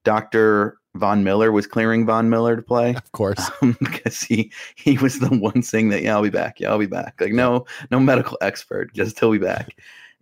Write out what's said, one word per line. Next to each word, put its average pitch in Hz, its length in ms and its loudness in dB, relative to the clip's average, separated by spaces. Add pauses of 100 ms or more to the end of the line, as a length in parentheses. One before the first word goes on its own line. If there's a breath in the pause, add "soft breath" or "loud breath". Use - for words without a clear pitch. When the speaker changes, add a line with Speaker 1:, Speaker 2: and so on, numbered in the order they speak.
Speaker 1:
Doctor 107 760 2 (160)
Von 101 280 2
Miller 107 280 4
was 104 160 0
clearing 113 380 0
Von 113 240 2
Miller 117 260 2
to 117 60 -6
play. 123 340 0
Speaker 2:
Of - 160 -12
course. 98 440 -4
Speaker 1:
<laughs> - 60 -20
Um, 120 180 2
because - 420 -6
he, - 300 -2 (240 loud breath)
he 139 220 0
was 135 220 0
the 127 100 0
one 113 320 0
saying 110 280 0
that, 101 120 -2
"Yeah, 107 140 0
I'll 104 80 2
be 104 60 0
back. 92 300 -4
Yeah, 98 120 -4
I'll 107 80 2
be 104 80 0
back." 90 340 -10
Like, 98 100 0
no, 123 340 0 (260 loud breath)
no 127 80 2
medical 131 420 2
expert, - 520 -6
just, - 260 -6
"He'll 113 120 4
be 107 60 2
back." - 400 -6 (440 loud breath)